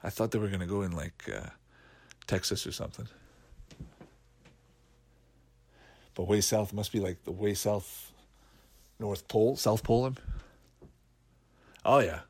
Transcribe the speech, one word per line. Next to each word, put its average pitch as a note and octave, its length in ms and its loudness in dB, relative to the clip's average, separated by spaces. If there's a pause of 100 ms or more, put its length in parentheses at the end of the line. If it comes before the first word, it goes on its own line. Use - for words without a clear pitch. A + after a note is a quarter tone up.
I G2+ 80 -6
thought A2+ 220 0
they A2+ 80 2
were G#2 80 0
gonna F#2 180 -2
go G2+ 160 0
in, F#2 80 -2
like, E2+ 420 -8
uh, - 180 -8 (760)
Texas - 400 -2
or - 60 -8
something. - 340 -8 (3000)
But F2+ 80 -2
way G#2 160 6
south G#2 320 2
must G#2 180 -4
be, A2+ 80 0
like, F#2 240 -2
the - 80 -10
way G#2 240 0
south, - 560 -4 (880)
North G2+ 300 -6
Pole, A#2 280 4
South A2 280 2
Pole. B2+ 300 4 (1700)
Oh, C#3 160 8
yeah. F#2+ 300 0